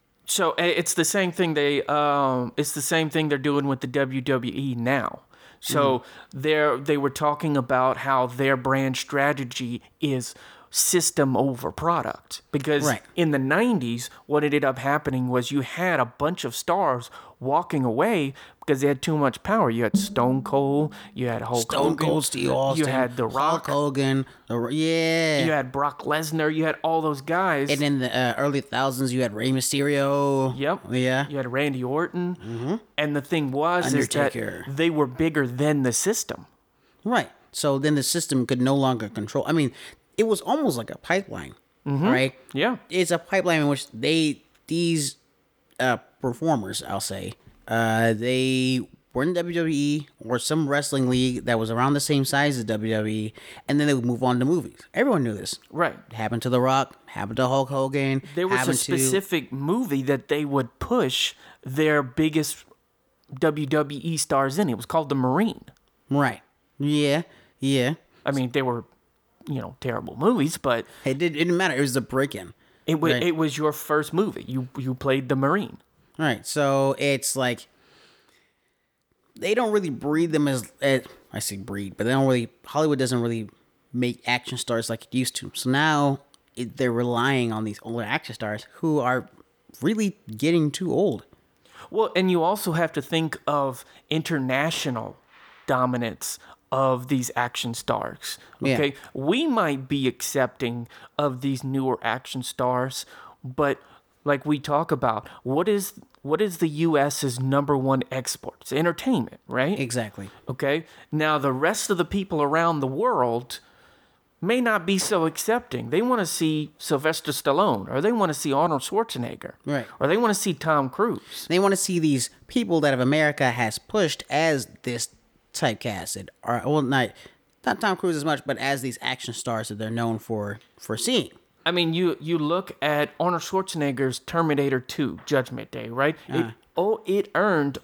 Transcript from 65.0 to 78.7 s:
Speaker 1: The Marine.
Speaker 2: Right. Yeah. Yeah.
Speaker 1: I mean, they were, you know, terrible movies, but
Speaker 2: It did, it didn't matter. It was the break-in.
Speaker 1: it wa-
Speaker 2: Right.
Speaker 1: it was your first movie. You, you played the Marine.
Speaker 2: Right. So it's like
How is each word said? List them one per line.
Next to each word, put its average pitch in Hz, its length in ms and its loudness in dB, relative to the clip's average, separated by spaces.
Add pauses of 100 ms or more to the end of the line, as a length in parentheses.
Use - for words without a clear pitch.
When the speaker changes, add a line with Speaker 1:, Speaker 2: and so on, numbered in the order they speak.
Speaker 1:
The 143 60 0
Marine. 135 500 0 (440)
Speaker 2:
Right. 135 320 2 (380)
Yeah. 147 420 2 (380)
Yeah. 135 340 2 (320)
Speaker 1:
I 139 60 0
mean, 127 200 -2
they 139 120 0
were, 120 220 -2 (640)
you 131 140 -4
know, 95 200 -12
terrible 117 360 -4
movies, 170 400 2
but 117 280 0 (200)
Speaker 2:
It 135 140 0
did, 165 160 0
it 147 40 -4
didn't 170 180 2
matter. 175 180 0
It 135 60 0
was 131 120 0
the 131 80 0
break-in. 123 520 -4 (320)
Speaker 1:
it 160 100 2
wa- 160 140 2
Speaker 2:
Right. 135 140 2
Speaker 1:
it 170 120 2
was 156 220 0
your 151 160 0
first 151 400 0
movie. 185 340 0
You, 127 200 -4 (100)
you 131 180 -4
played 135 340 0
the 139 60 2
Marine. 147 420 0 (420)
Speaker 2:
Right. 135 280 0
So 139 500 2
it's 139 380 0
like 127 320 -2 (1700)